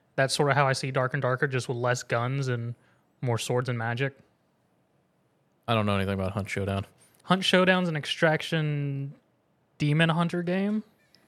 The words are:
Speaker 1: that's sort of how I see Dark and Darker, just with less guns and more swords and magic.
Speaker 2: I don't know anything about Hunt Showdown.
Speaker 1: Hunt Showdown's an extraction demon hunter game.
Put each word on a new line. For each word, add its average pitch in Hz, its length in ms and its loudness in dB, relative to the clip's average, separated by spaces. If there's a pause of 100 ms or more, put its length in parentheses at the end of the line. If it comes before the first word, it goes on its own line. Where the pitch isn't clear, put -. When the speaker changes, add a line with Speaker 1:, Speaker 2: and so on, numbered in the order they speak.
(160)
Speaker 1:
that's 135 180 2
sort 147 140 2
of 135 80 4
how 143 100 6
I 135 60 4
see 131 180 -4
Dark 127 220 0
and 143 80 -2
Darker, 127 260 0
just 127 220 -2
with 127 80 -2
less 123 260 0
guns 131 460 -2
and 117 260 -4 (460)
more 120 160 0
swords 123 320 -2
and 123 100 -2
magic. 117 360 -2 (1500)
Speaker 2:
I 120 60 2
don't 107 100 2
know 101 120 2
anything 98 180 0
about 95 180 -4
Hunt 98 160 -4
Showdown. 98 380 -4 (380)
Speaker 1:
Hunt 185 200 0
Showdown's 185 440 2
an 160 80 -2
extraction 147 1160 -2 (640)
demon 151 300 4
hunter 170 340 0
game. 196 400 0 (460)